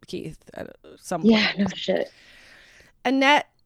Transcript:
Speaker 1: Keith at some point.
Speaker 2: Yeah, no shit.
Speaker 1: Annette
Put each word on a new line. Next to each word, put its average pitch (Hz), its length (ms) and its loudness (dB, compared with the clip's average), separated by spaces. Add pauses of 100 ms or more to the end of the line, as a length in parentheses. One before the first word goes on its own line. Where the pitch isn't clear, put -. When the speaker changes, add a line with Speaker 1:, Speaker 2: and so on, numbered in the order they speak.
Speaker 1:
Keith - 320 -12 (140)
at - 220 -16 (220)
some 170 240 -8
point. 220 120 6
Speaker 2:
Yeah, 214 260 0
no 202 140 0
shit. - 380 -4 (920)
Speaker 1:
Annette 269 420 2 (180)